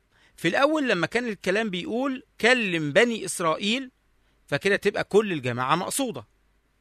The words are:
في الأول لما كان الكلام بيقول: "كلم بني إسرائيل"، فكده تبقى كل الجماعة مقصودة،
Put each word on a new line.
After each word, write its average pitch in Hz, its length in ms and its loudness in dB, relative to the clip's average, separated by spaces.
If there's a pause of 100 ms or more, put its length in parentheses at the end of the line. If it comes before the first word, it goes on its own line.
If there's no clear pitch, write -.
(360)
في - 120 -2
الأول 277 420 2
لما 170 180 0
كان 240 200 -4
الكلام 208 420 -2
بيقول: 240 540 -4 (180)
"كلم 190 520 2
بني 220 320 4
إسرائيل"، 202 640 -2 (560)
فكده 190 280 0
تبقى - 280 0
كل 208 280 2
الجماعة 127 440 0
مقصودة، 185 520 -4 (540)